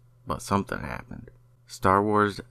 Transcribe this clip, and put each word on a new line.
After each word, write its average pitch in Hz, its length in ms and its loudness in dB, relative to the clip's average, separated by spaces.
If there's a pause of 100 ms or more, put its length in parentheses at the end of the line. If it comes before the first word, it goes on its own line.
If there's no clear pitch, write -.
(260)
but 67 160 -6
something 98 380 -4
happened. - 500 -12 (380)
Star 98 360 2
Wars 104 480 2